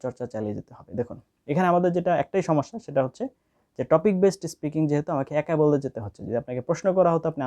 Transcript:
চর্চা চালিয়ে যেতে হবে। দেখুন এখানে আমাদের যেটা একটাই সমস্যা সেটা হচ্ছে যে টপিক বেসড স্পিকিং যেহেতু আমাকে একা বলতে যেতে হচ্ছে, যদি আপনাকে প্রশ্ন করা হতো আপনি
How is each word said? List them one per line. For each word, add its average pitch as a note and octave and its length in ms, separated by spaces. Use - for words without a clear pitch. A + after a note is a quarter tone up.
চর্চা B2 200
চালিয়ে G#2+ 240
যেতে - 200
হবে। - 120
দেখুন - 160
এখানে F3+ 220
আমাদের F3 240
যেটা F3+ 160
একটাই F#3+ 280
সমস্যা D3+ 260
সেটা C#3 200
হচ্ছে E3+ 180
যে F#3 40
টপিক G3 300
বেসড G3 200
স্পিকিং D#3 360
যেহেতু D3 260
আমাকে C3+ 240
একা D#3+ 220
বলতে D3 220
যেতে B2 200
হচ্ছে, - 220
যদি G#2+ 160
আপনাকে B2+ 260
প্রশ্ন B2+ 180
করা E3+ 160
হতো E3 180
আপনি C#3+ 140